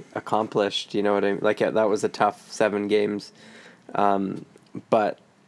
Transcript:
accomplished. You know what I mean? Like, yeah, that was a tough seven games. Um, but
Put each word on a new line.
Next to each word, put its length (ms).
accomplished. 800
You 80
know 100
what 100
I 100
mean? 100
Like, 160
yeah, 100
that 200
was 140
a 60
tough 420
seven 360
games. 440
Um, 520
but 300